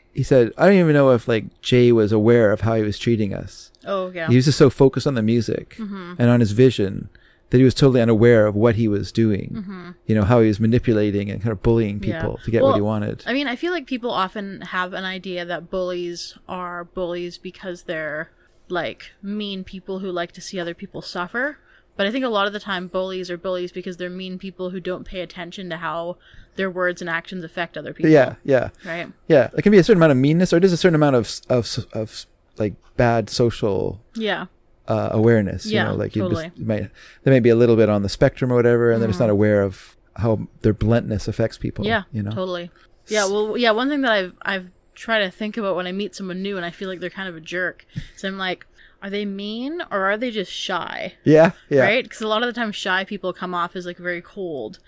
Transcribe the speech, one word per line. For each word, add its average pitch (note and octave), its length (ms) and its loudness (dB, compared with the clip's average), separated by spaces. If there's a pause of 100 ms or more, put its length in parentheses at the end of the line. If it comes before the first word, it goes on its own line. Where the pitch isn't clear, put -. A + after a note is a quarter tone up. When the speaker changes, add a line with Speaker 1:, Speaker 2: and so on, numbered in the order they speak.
(140)
Speaker 1:
he C3+ 100 -2
said, B2 340 4
"I D3+ 80 4
don't G3 100 8
even E3+ 180 4
know C#3 180 6
if, A#2+ 160 2
like, A2 340 -2
Jay B2 300 6
was A2 200 4
aware A2+ 400 6
of G#2+ 100 -2
how A2+ 140 0
he A2+ 80 0
was G#2 160 -4
treating A2 340 -2
us." F#2 380 -14 (140)
Speaker 2:
Oh, F#3 260 -6
yeah. E3+ 160 -8
Speaker 1:
He A#2+ 80 4
was B2+ 100 4
just D3 120 2
so C#3+ 120 8
focused C3+ 380 2
on D3 80 0
the A#2 60 0
music A2+ 580 -2
Speaker 2:
Mm-hmm. G3 380 -12
Speaker 1:
and A#2+ 120 4
on A#2+ 120 6
his G#2 100 2
vision G#2 580 2 (420)
that B2+ 80 4
he C3 40 8
was C3 100 6
totally B2+ 280 4
unaware A2+ 440 6
of G#2 100 0
what A2 200 4
he A2+ 120 0
was G2+ 240 -4
doing, A2 460 0
Speaker 2:
Mm-hmm. F#3 320 -14 (180)
Speaker 1:
you A2 80 0
know, G#2+ 80 4
how A#2 180 6
he A2 60 6
was G2+ 120 0
manipulating G#2+ 720 0
and G2 100 -10
kind A2+ 100 -4
of G#2 120 -8
bullying G#2+ 400 0
Speaker 2:
Yeah. G2+ 160 -4
Speaker 1:
people G#2+ 240 -6
to - 80 -6
get A2+ 120 2
what - 120 4
he G#2 60 0
Speaker 2:
Well, G#2 80 -2
Speaker 1:
wanted. G#2+ 360 -4
Speaker 2:
I - 80 -4
mean, C#4+ 140 -2
I A#3+ 80 -6
feel E4+ 160 -6
like E4 160 -8
people A#3+ 240 -6
often G#3+ 500 -6
have F#3 320 -8
an F#3+ 120 -10
idea F#3 400 -8
that E3+ 260 -10
bullies F3+ 680 -8 (100)
are F3 360 -10
bullies F3 540 -8
because F3+ 460 -14
they're, D#3 480 -8 (360)
like, D#3+ 460 -8 (100)
mean G3+ 400 -8
people F#3+ 360 -12
who F#3+ 120 -8
like E3+ 220 -8
to F3+ 80 -18
see F#3+ 180 -10
other E3+ 160 -8
people F#3+ 260 -16
suffer. A#3+ 560 -8 (400)
But G3 100 -2
I G#3 40 -2
think C4 120 -4
a B3+ 60 -4
lot G3+ 180 0
of G3+ 60 -4
the G#3 80 -10
time F#3 260 -8
bullies F#3 440 -6
are F3 60 -6
bullies F3+ 360 -6
because F3+ 240 -12
they're F3+ 120 -8
mean F#3 300 -12
people F#3 300 -10
who F#3+ 100 -10
don't F3+ 260 -8
pay F#3+ 160 -12
attention F3 500 -14
to D#3+ 60 -8
how E3+ 400 -8 (380)
their F#3+ 140 -4
words F3+ 320 -2
and F3 80 -8
actions E3 340 -8
affect E3+ 340 -10
other - 160 -10
people. D#3 180 4
Speaker 1:
Yeah, C#3 320 6
yeah. C3 260 2 (160)
Speaker 2:
Right? E3+ 220 -10 (200)
Speaker 1:
Yeah, C3+ 200 6
there - 140 -4
can G3+ 100 4
be G#3 80 10
a E3 40 8
certain G3 160 6
amount D#3+ 120 6
of B2+ 60 4
meanness, D#3 360 4
or E3+ 80 4
there's F#3+ 100 6
a E3+ 60 0
certain E3+ 180 4
amount D3 220 4
of, A2 80 2
s-, - 240 -10
of, B2 160 0
s-, - 280 -6
of, A2 160 -8
s-, - 160 -14 (320)
like, G#2+ 180 -2 (200)
bad A#2 340 2
social G2+ 720 -2 (140)
Speaker 2:
Yeah. G3 300 -4 (420)
Speaker 1:
uh, G#2+ 240 -2
awareness. G#2+ 540 2
Speaker 2:
Yeah, G#3+ 200 0
Speaker 1:
you G#2+ 60 -2
know, G2+ 60 -2
like, G2+ 180 -4
you - 60 0
Speaker 2:
totally. F3 260 -2
Speaker 1:
just, F3 100 -18
you - 80 -10
might, G#2+ 240 -4 (340)
they C3 80 4
may C3 100 8
be A#2 80 6
a A2+ 60 6
little A#2 200 6
bit G#2+ 140 6
on G#2 120 2
the G2 80 -4
spectrum C3 420 0
or B2 40 2
whatever, A#2+ 360 4
and A2+ 100 0
they're A2+ 80 0
just G2 100 -4
not A#2+ 100 2
Speaker 2:
Mm. G#2 40 2
Speaker 1:
aware G#2 280 4
of - 360 -6 (180)
how A2 320 -2 (140)
their - 120 2
bluntness A2+ 540 0
affects A2 300 -4
people. G#2+ 280 -6
Speaker 2:
Yeah, G3 180 -2 (100)
Speaker 1:
you G#2+ 100 -6
know? G2+ 80 -6
Speaker 2:
totally. F3 400 -8 (360)
Yeah, G#3+ 180 0
Speaker 1:
S- F#3+ 40 -2
Speaker 2:
well, G#3+ 280 -2
yeah, A#3 140 2
one A#3+ 180 0
thing C#4+ 120 -2
that B3+ 100 0
I've, F#3 220 -2 (100)
I've F#3 280 -8 (240)
tried A3 300 -2
to F#3 60 -8
think G#3+ 260 -10
about G3 180 -2
when F3+ 100 -4
I F3+ 60 -6
meet G3 240 -8
someone F#3 260 -10
new G3+ 140 -6
and F3+ 100 -8
I F3 60 -8
feel F#3+ 160 -12
like F#3 140 -10
they're F3+ 80 -8
kind F#3+ 180 -12
of F3 80 -12
a D#3+ 60 -16
jerk, E3+ 440 -6 (300)
so - 140 -10
I'm F#3+ 80 -10
like, F#3 280 -6 (360)
are G3 80 -12
they G3+ 140 -6
mean G#3+ 580 -8 (100)
or F#3+ 200 -2
are G#3+ 60 -2
they B3 120 -4
just G#3+ 220 -6
shy? - 640 -8 (100)
Speaker 1:
Yeah, D#3 280 6 (180)
yeah. C3+ 140 4
Speaker 2:
Right? A3 260 0
'Cause - 100 -18
a G#3+ 80 -6
lot G#3+ 160 0
of B3 40 -2
the A#3+ 120 -6
time G#3+ 140 -6
shy F#3+ 320 -4
people F#3+ 260 -6
come F3+ 220 -8
off F3 240 -6
as, F3+ 80 -10
like, F3 120 -12
very F3 240 -8
cold. D#3 680 -10